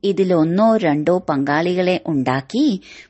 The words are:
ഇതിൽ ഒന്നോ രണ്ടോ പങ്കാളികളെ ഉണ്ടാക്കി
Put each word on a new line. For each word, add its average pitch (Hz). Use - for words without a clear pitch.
ഇതിൽ 190
ഒന്നോ 180
രണ്ടോ 165
പങ്കാളികളെ 170
ഉണ്ടാക്കി 151